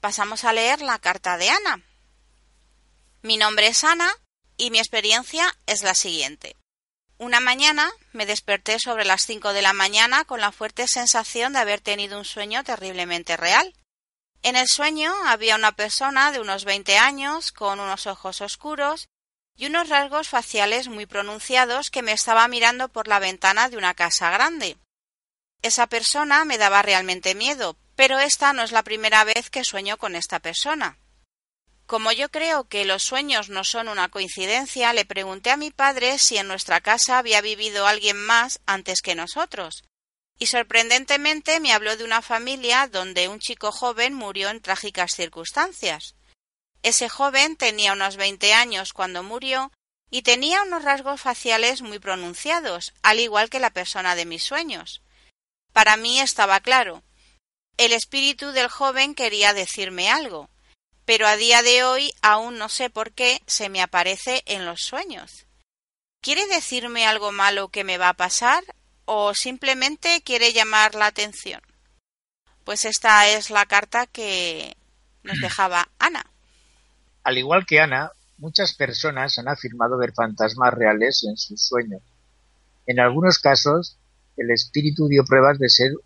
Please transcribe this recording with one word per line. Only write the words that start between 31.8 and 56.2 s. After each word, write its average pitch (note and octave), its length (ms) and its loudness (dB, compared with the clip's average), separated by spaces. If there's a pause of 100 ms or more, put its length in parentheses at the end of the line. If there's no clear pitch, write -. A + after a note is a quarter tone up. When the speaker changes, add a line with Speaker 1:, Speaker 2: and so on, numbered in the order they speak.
Speaker 1:
Como A3+ 260 -2
yo C4+ 160 -2
creo D#4 360 -2
que G3+ 200 -4
los F#3+ 180 -2
sueños C4 460 -2
no F#3+ 160 -6
son A3+ 240 -6
una F#3+ 220 -2
coincidencia, A3+ 840 -2
le G#3 140 0
pregunté F#3+ 440 -4
a C#4 60 4
mi D4 140 -8
padre C4+ 480 0
si A#3 180 2
en G3 100 -2
nuestra F#3 360 -2
casa A#3 340 2
había A3+ 240 2
vivido G#3 460 -4
alguien G#3 320 2
más A#3 480 0
antes F#3+ 340 -2
que F3+ 140 -4
nosotros. F3 680 -8 (540)
Y A#3 100 -2
sorprendentemente C4+ 1120 0
me C#4 120 2
habló G#3+ 240 2
de A3+ 80 -10
una A3+ 160 0
familia B3 680 -2
donde F#3 400 -4
un G#3 100 -10
chico G#3+ 340 -6
joven B3 400 -2
murió G3+ 380 -6
en A3 100 -10
trágicas F#3 520 -4
circunstancias. F3 1040 -6 (680)
Ese A#3 260 0
joven C#4 480 0
tenía G#3+ 380 0
unos G3 240 -4
veinte G3 340 0
años A3 400 0
cuando F#3 300 -6
murió C4 500 -6 (380)
y B3 100 -6
tenía D4 440 2
unos E4+ 200 -6
rasgos C#4 380 -2
faciales A#3+ 580 -2
muy G#3 180 -12
pronunciados, F#3 960 -6 (100)
al G#3+ 160 4
igual A3+ 300 0
que C4 120 -6
la A#3+ 100 0
persona F#3 440 -4
de E3+ 120 -4
mis E3 160 -10
sueños. C#4 580 -8 (720)
Para G#3+ 240 6
mí A#3+ 240 0